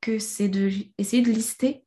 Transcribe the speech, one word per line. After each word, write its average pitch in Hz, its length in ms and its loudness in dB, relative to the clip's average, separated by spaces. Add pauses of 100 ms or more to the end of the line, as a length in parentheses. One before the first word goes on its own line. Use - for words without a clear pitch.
que 220 180 -2
c'est 202 300 -2
de 196 160 0
li-, 196 320 -4
essayer 220 240 2
de 233 100 4
lister 254 560 -2